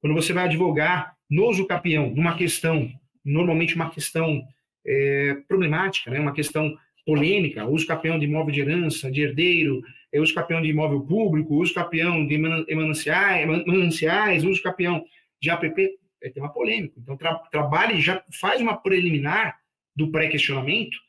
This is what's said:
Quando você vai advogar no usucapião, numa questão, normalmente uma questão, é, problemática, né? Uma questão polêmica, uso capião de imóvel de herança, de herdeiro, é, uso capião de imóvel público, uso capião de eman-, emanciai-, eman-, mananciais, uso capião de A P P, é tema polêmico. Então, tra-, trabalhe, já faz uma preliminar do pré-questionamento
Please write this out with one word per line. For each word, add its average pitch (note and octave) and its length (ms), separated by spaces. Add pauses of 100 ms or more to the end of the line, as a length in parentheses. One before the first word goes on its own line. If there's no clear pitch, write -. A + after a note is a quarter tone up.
Quando D3+ 140
você E3 180
vai F3+ 120
advogar D#3+ 720 (140)
no F#3 180
usucapião, F3 600
numa E3 260
questão, D#3+ 540 (320)
normalmente D#3+ 520
uma E3 160
questão, D#3 520 (440)
é, C#3 480 (120)
problemática, F#3 640
né? C3+ 80
Uma D3 140
questão D3+ 440 (280)
polêmica, D#3 640
uso D#3 200
capião D#3+ 320
de D3 60
imóvel D3+ 280
de C#3 80
herança, D3+ 500
de C#3 120
herdeiro, D3+ 600 (300)
é, D3 80
uso E3 140
capião E3+ 280
de D#3 60
imóvel D3+ 340
público, D#3 540
uso F3 180
capião E3+ 520
de C#3+ 80
eman-, D#3+ 340
emanciai-, D#3+ 760
eman-, D#3+ 240
mananciais, F3 760
uso F#3 180
capião F3 420 (360)
de D3+ 100
A E3+ 60
P D#3+ 140
P, F#3+ 280 (240)
é C3+ 80
tema C#3 180
polêmico. G#3+ 500
Então, C3 180
tra-, D#3+ 220 (140)
trabalhe, D#3+ 480
já F3+ 240 (160)
faz B3+ 200
uma A3+ 160
preliminar F3+ 800 (380)
do D3+ 160
pré-questionamento D#3 840 (120)